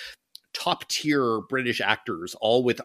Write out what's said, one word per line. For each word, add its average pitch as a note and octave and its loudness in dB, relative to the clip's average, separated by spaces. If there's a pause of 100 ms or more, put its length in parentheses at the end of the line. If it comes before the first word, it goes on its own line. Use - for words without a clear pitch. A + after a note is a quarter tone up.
(540)
top-tier C3+ 0
British B2 -2
actors, G#2+ -2
all A#2 4
with A#2+ 0